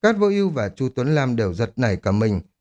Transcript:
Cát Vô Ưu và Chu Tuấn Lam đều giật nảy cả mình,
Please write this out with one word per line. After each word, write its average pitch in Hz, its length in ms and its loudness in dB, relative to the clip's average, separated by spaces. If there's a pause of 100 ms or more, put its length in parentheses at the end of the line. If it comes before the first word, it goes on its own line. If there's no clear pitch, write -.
Cát 214 160 2
Vô 208 100 2
Ưu 196 220 2
và 123 200 -2
Chu 131 200 -4
Tuấn 135 260 -2
Lam 131 200 0
đều 104 180 0
giật 110 220 -4
nảy 113 200 0
cả 98 160 -2
mình, 104 300 2 (200)